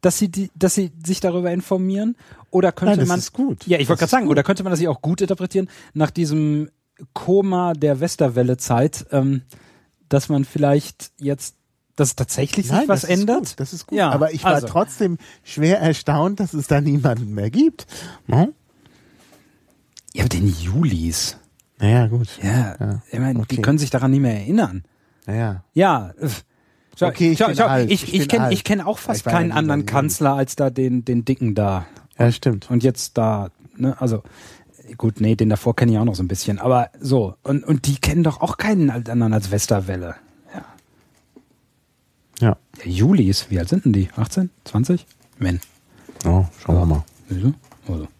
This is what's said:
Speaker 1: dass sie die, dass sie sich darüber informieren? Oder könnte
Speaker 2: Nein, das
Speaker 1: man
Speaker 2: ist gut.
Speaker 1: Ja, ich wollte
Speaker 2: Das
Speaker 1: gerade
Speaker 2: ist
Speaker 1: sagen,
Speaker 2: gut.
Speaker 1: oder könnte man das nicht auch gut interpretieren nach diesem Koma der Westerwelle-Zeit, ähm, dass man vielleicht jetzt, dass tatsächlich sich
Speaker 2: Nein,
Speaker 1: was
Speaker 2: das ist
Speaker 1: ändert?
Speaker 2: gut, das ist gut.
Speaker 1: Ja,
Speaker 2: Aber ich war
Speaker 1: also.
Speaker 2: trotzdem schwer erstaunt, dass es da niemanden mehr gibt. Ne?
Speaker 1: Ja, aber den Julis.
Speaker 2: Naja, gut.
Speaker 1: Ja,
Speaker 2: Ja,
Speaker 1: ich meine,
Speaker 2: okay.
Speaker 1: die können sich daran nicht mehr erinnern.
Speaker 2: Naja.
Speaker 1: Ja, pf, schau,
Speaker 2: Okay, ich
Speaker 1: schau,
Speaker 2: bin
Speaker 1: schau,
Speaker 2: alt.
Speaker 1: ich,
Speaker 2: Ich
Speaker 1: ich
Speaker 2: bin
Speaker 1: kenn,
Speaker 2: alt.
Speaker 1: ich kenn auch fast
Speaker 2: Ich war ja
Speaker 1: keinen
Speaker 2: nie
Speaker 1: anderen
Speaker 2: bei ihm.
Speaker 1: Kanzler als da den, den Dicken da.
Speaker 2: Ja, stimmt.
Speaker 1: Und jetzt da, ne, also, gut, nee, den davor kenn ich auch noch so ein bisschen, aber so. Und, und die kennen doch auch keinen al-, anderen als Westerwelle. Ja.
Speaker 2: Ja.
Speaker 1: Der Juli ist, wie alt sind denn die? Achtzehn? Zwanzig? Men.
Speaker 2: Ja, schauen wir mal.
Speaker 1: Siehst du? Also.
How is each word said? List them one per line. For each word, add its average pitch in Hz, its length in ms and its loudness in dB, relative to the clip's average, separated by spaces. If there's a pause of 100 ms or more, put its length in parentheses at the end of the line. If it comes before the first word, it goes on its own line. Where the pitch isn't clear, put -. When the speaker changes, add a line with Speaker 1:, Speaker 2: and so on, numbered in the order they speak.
Speaker 1:
dass 180 160 2
sie 208 100 0
die, 190 280 -6
dass 180 180 2
sie 190 160 -2 (160)
sich 185 140 -2
darüber 180 320 0
informieren? 190 640 -2 (340)
Oder 185 220 4
könnte 185 240 0
Speaker 2:
Nein, - 20 2
das 139 100 4
Speaker 1:
man 180 120 2
Speaker 2:
ist - 120 -10
gut. - 340 -4
Speaker 1:
Ja, 175 120 2
ich 139 100 0
wollte - 0 -
Speaker 2:
Das 165 120 2
Speaker 1:
gerade 165 40 2
Speaker 2:
ist 165 60 0
Speaker 1:
sagen, 247 160 2
Speaker 2:
gut. 302 60 2
Speaker 1:
oder 147 100 4
könnte 190 220 0
man 185 80 -2
das 160 80 0
nicht 170 80 0
auch 143 120 -2
gut 165 220 -2
interpretieren 185 460 -2 (260)
nach 151 160 0
diesem 151 580 0 (460)
Koma 185 580 0
der 143 280 0
Westerwelle-Zeit, 127 1120 0
ähm, 135 300 0 (680)
dass 139 200 0
man 143 160 0
vielleicht 143 760 -2
jetzt, 139 340 -6 (420)
dass 139 200 0
tatsächlich 139 500 -4
sich 127 80 -2
Speaker 2:
Nein, 269 140 2
Speaker 1:
was - 140 2
Speaker 2:
das - 80 -4
ist 180 100 2
Speaker 1:
ändert? 220 180 2
Speaker 2:
gut, 240 220 -8
das 135 120 -8
ist 175 140 -14
gut. - 100 -6
Speaker 1:
Ja, 180 140 2
Speaker 2:
Aber 151 240 0
ich 151 100 -6
war 185 100 4
Speaker 1:
also. 135 120 0
Speaker 2:
trotzdem 180 520 -2 (260)
schwer 165 360 0
erstaunt, 156 600 0
dass 190 120 -4
es 147 140 -6
da 143 140 2
niemanden 127 520 0
mehr 104 180 -4
gibt. 277 360 2 (400)
Ne? 233 260 2 (1600)
Speaker 1:
Ja, - 100 -4
aber 123 60 2
den 98 200 0
Julis. 87 920 -2 (400)
Speaker 2:
Naja, 113 300 4
gut. 117 200 -2 (140)
Speaker 1:
Ja, 104 360 0
Speaker 2:
Ja, 104 320 -4
Speaker 1:
ich 117 100 -8
meine, 131 180 0
Speaker 2:
okay. 117 180 -4
Speaker 1:
die 107 60 -2
können 139 160 4
sich 143 120 -2
daran 131 200 2
nicht 139 100 4
mehr 123 140 2
erinnern. 104 480 0 (440)
Speaker 2:
Naja. 104 380 -4 (100)
Speaker 1:
Ja, 143 460 2
pf, 131 240 -6 (540)
schau, 175 100 2
Speaker 2:
Okay, 165 240 2
ich 156 60 0
Speaker 1:
schau, 220 80 4
Speaker 2:
bin 185 100 0
Speaker 1:
schau, 226 100 4
Speaker 2:
alt. 127 240 2
Speaker 1:
ich, 196 140 0
Speaker 2:
Ich - 100 -10
Speaker 1:
ich 190 60 2
Speaker 2:
bin 143 80 0
Speaker 1:
kenn, 233 140 2
Speaker 2:
alt. 123 100 2
Speaker 1:
ich 196 120 -2
kenn 202 160 2
auch 185 180 -4
fast - 220 -6
Speaker 2:
Ich - 60 -6
war 202 60 0
ja 170 60 2
Speaker 1:
keinen 165 100 0
Speaker 2:
nie 160 60 -6
Speaker 1:
anderen 151 260 0
Speaker 2:
bei 147 40 -4
ihm. - 100 -6
Speaker 1:
Kanzler 143 400 0
als 135 220 -2
da 139 140 0
den, 127 340 0
den 120 200 0
Dicken 123 300 -2
da. 98 320 0 (320)
Speaker 2:
Ja, 120 120 4
stimmt. 117 400 -2
Speaker 1:
Und 120 140 0
jetzt - 340 0
da, 107 320 -2 (260)
ne, 127 240 -2
also, 113 220 -2 (760)
gut, 113 220 -2
nee, 110 140 4
den 110 140 2
davor 110 260 0
kenn 120 140 2
ich 110 100 2
auch 110 60 2
noch 113 100 0
so 87 80 -4
ein 90 60 -2
bisschen, 101 300 -4
aber 123 320 0 (100)
so. 123 420 0
Und, 139 220 -2
und 151 220 0
die 139 100 0
kennen 156 260 0
doch 160 200 0
auch - 160 -4
keinen 190 320 2
al-, 117 200 -6
anderen 117 220 2
als 101 180 0
Westerwelle. 92 680 -4 (380)
Ja. - 100 -14 (1800)
Speaker 2:
Ja. 113 160 2 (280)
Speaker 1:
Der 87 80 -6
Juli 117 360 4
ist, - 220 -2
wie 95 80 0
alt 87 120 -2
sind 185 160 0
denn 117 80 4
die? 95 220 0
Achtzehn? 175 340 -2 (140)
Zwanzig? 131 420 -2 (320)
Men. 90 220 -2 (640)
Speaker 2:
Ja, 87 240 2 (140)
schauen 82 140 2
wir 87 100 2
mal. 76 180 0 (240)
Speaker 1:
Siehst 92 160 -4
du? 139 100 2 (340)
Also. 78 200 -6 (120)